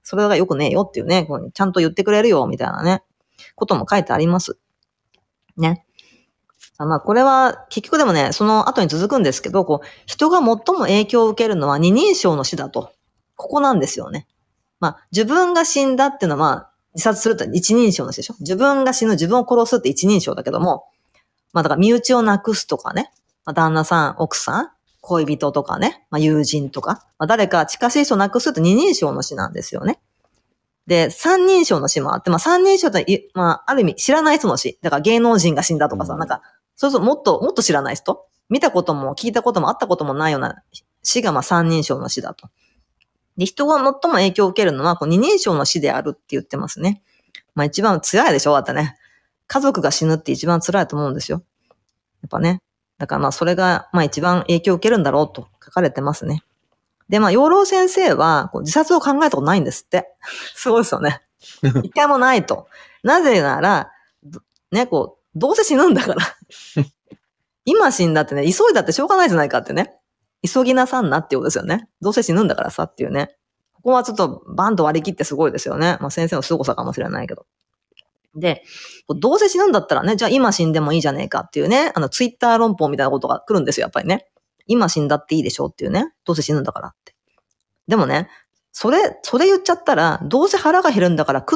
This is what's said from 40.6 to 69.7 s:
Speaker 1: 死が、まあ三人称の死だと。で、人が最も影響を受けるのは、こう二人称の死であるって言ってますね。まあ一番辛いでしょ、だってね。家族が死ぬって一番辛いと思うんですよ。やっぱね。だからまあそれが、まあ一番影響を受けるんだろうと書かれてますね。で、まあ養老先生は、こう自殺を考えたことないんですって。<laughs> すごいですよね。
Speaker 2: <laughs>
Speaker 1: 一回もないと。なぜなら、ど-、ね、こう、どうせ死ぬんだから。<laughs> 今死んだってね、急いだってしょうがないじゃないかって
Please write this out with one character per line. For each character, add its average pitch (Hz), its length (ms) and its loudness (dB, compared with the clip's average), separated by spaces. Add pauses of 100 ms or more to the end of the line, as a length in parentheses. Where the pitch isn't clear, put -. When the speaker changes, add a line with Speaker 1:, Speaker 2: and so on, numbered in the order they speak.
Speaker 1:
死 - 180 -2
が、 202 100 0
ま 143 80 0
あ - 20 -4
三 170 280 0
人 160 140 0
称 135 160 -4
の - 100 -10
死 - 120 -6
だ - 120 -12
と。 - 160 -20 (880)
で、 180 80 -2
人 285 220 -4
が 311 100 4
最 269 60 0
も 269 100 2 (240)
影 185 160 2
響 202 140 2
を - 20 0
受 190 120 -2
け 202 40 2
る 160 80 2
の 135 100 -4
は、 165 140 0
こ 147 80 -6
う - 20 -2
二 170 100 2
人 339 220 2
称 175 160 0
の 143 80 -2
死 156 160 -2
で 143 120 0
あ 131 100 -4
る 147 100 -6
っ - 20 -10
て - 160 -18
言 135 120 -4
っ - 20 -18
て - 140 -10
ま 151 100 -8
す - 140 -12
ね。 196 200 -2 (520)
ま 147 80 -4
あ 147 40 2
一 147 160 -4
番 196 200 2
辛 214 280 2
い 165 40 4
で 135 60 2
し 147 80 0
ょ、 147 60 4
だ 139 60 4
っ - 60 -4
て 131 80 -6
ね。 151 240 -4 (500)
家 - 120 -2
族 269 220 0
が - 100 0
死 - 140 -2
ぬ 160 100 2
っ - 20 -6
て 156 140 -6
一 147 160 -4
番 170 120 2
辛 180 220 -2
い 156 60 -2
と - 80 -10
思 147 120 -4
う 131 40 -4
ん - 20 -8
で 143 80 -8
す - 100 -10
よ。 175 120 -6 (800)
や - 60 -18
っ - 20 -18
ぱ - 100 -8
ね。 180 220 -2 (360)
だ 139 100 -10
か 143 80 -6
ら 143 60 -2
ま 143 80 0
あ - 20 -4
そ - 140 -6
れ 175 100 0
が、 180 380 0
ま 180 80 2
あ - 20 2
一 143 180 -4
番 180 200 0
影 170 200 0
響 190 120 0
を - 40 2
受 175 60 -8
け 220 60 2
る 233 80 4
ん 175 60 0
だ 139 80 0
ろ 147 120 2
う 147 80 -4
と - 160 -16 (160)
書 - 80 -20
か 185 100 0
れ 165 100 2
て 135 100 -8
ま 143 120 -4
す - 120 -10
ね。 151 180 -6 (640)
で、 202 100 2
ま 214 80 4
あ 175 40 4
養 269 180 4
老 381 160 6
先 370 240 2
生 370 240 2
は、 156 380 2
こ - 80 -6
う - 20 -8
自 156 100 -6
殺 311 220 2
を 330 60 4
考 277 240 0
え 302 60 2
た - 60 -2
こ - 20 -2
と 139 40 -2
な 160 140 2
い 185 60 2
ん - 20 0
で - 80 -4
す - 120 -12
っ - 40 -20
て。 - 200 -2 (260)
<laughs> - 220 -16
す - 140 -6
ご 233 100 4
い 233 40 2
で - 60 -2
す 131 60 -2
よ - 60 -6
ね。 147 200 -2 (300)
Speaker 2:
<laughs> 131 320 0
Speaker 1:
一 - 80 -10
回 294 160 2
も 285 100 4
な 254 180 4
い 196 100 0
と。 - 220 -6 (360)
な 294 180 4
ぜ 240 200 4
な 139 200 0
ら、 180 300 0 (320)
ど-、 147 180 -20 (300)
ね、 233 160 0
こ - 320 -4
う、 - 200 -14
ど 254 120 0
う 440 40 2
せ 440 80 2
死 294 120 2
ぬ 294 120 6
ん 254 60 6
だ 254 80 2
か - 140 -4
ら。 - 100 -2 (500)
<laughs> - 880 -8
今 330 260 2
死 175 160 0
ん 160 60 0
だ 156 80 2
っ 151 40 0
て - 80 -10
ね、 143 100 -2
急 185 280 2
い - 20 2
だ 220 80 4
っ - 40 -4
て 165 80 -2
し - 80 -2
ょ 294 40 0
う - 20 -6
が 392 100 2
な 359 80 4
い 269 40 2
じ 180 60 0
ゃ - 20 2
な 151 80 2
い - 40 -6
か 127 100 -2
っ - 40 -6
て - 100 -10